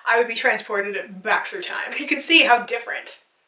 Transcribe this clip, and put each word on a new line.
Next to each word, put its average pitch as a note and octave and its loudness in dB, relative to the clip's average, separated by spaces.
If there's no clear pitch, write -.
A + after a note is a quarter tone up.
I A3+ 4
would A#3+ 4
be A3+ -6
transported G3+ -4
back - -2
through F#3 -10
time. - -8
You C#4+ -6
can C#4+ -2
see E4 6
how A#3+ 4
different, - -8